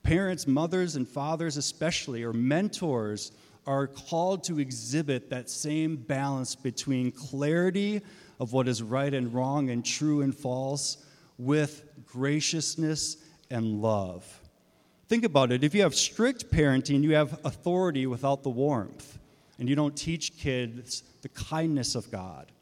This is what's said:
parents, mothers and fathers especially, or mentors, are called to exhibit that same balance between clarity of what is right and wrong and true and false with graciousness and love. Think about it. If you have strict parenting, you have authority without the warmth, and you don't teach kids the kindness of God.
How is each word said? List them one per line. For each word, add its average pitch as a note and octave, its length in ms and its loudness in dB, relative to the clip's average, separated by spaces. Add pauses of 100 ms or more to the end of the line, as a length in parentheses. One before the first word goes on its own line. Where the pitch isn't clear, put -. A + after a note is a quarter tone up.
parents, F#3 440 2
mothers D#3+ 500 2
and B2+ 100 -2
fathers D3+ 520 -4
especially, C3+ 640 -2
or A#2 100 -4
mentors, B2+ 1000 0 (340)
are C#3 200 0
called F3 580 -2
to D#3+ 140 -2
exhibit C3 680 -2
that B2+ 220 -6
same D#3 460 -2
balance C3+ 580 -2
between B2+ 580 -2
clarity F3 880 0 (400)
of A#2+ 140 -4
what C3 120 4
is A#2 160 0
right C3+ 300 0
and B2 220 0
wrong C3 340 0
and A#2+ 160 -2
true D3 380 2
and C3+ 120 2
false C3+ 720 -4 (320)
with D3 480 0 (220)
graciousness D3+ 1120 -2 (320)
and A2 320 0
love. G2 580 -2 (680)
Think A#3 160 2
about C3+ 280 6
it. B2+ 120 2
If D3+ 100 2
you G3+ 80 6
have E3 120 4
strict - 560 0
parenting, C#3 520 4
you D#3 120 4
have D3+ 280 2
authority F3 640 0
without C#3 360 0
the C#3 80 -2
warmth, B2 680 -2 (400)
and B2+ 80 -4
you C#3 80 2
don't D3 220 2
teach - 400 -4
kids B2 680 -4 (200)
the - 80 -12
kindness D#3 640 -2
of A#2 160 -6
God. F#2 520 -10